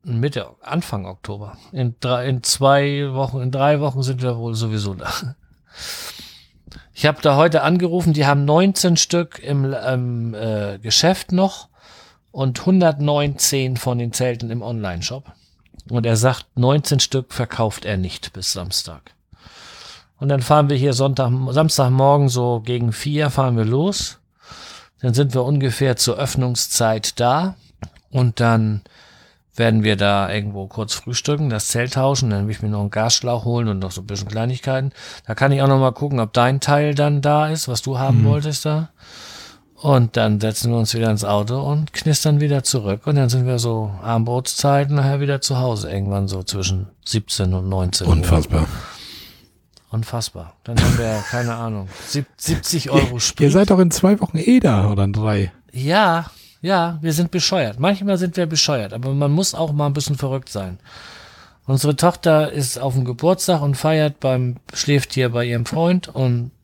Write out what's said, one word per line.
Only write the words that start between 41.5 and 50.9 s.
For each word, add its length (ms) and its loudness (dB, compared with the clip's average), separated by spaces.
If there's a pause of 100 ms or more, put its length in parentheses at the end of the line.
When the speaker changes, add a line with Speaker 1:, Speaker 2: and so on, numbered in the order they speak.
Speaker 1:
und 320 -2
knistern 460 2
wieder 240 2
zurück. 420 -2
Und 100 2
dann 140 4
sind 160 2
wir 140 0
so 420 -2
Abendbrotszeit 880 0
nachher 300 2
wieder 220 -2
zu 180 -2
Hause, 320 -2
irgendwann 380 -2
so 140 -6
zwischen 440 -4 (180)
siebzehn 480 -2
und 140 -2
neunzehn 400 -2
Uhr. 60 6
Speaker 2:
Unfassbar. 540 2 (1200)
Speaker 1:
Unfassbar. 640 -6 (120)
Dann 160 0
haben 160 4